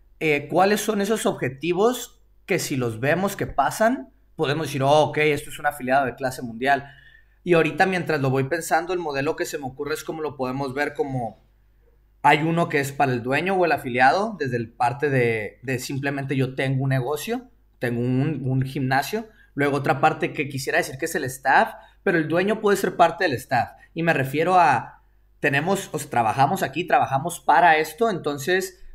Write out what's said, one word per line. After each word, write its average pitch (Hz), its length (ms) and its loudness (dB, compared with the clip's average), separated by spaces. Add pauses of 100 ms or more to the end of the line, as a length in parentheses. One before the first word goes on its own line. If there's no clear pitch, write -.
(200)
eh, 143 300 0
cuáles 202 300 2
son 208 200 -2
esos 214 260 -2
objetivos 190 920 -2 (240)
que 175 140 -2
si 139 180 -4
los 117 240 -4
vemos 170 360 0
que 127 100 -6
pasan, 220 640 0 (280)
podemos 147 300 -2
decir, 135 160 -2
"Oh, 147 240 6
ok, 143 100 -4
esto 151 320 0
es - 80 -14
un 151 80 -2
afiliado 135 400 0
de 117 80 -6
clase 131 280 -6
mundial". 127 460 -2 (540)
Y 175 120 2
ahorita, 160 320 2
mientras 156 340 -2
lo 135 100 2
voy 135 140 2
pensando, 170 480 -2
el 180 80 -2
modelo 147 340 -2
que 170 100 -4
se 165 140 -8
me 143 80 -12
ocurre 139 280 -6
es - 100 -10
como 160 180 -8
lo 135 140 -6
podemos 131 380 -4
ver 143 200 -4
como 131 480 -6 (800)
hay 151 220 6
uno 165 240 0
que 151 100 0
es 139 140 -4
para 135 200 0
el 120 100 -2
dueño 151 320 0
o 180 100 2
el 160 80 2
afiliado, 139 640 2
desde 127 180 -4
el 117 160 -6
parte 131 380 0
de, 117 520 0
de 123 180 -4
simplemente 139 560 -4
yo 131 180 0
tengo 135 300 -2
un 135 60 0
negocio, 147 600 -4 (300)
tengo 120 200 -2
un, 127 440 0
un 131 180 0
gimnasio. 139 640 -2 (260)
Luego 139 220 0
otra 135 240 0
parte 156 320 0
que 147 160 -6
quisiera 135 300 -4
decir 151 200 -4
que 165 80 -4
es 156 100 -6
el 151 80 -4
staff, 147 500 2 (300)
pero 180 140 2
el 156 100 -2
dueño 190 320 0
puede 202 160 2
ser 190 200 -2
parte 170 280 4
del 160 80 0
staff. 117 380 -2 (220)
Y 165 120 -4
me 170 100 2
refiero 147 420 0
a, 151 460 2 (380)
tenemos, 160 520 0
o 160 60 -4
sea, - 120 -10
trabajamos 131 520 2
aquí, 156 220 -4
trabajamos 147 560 0
para 160 380 6
esto, 160 300 0
entonces, 170 760 -2 (100)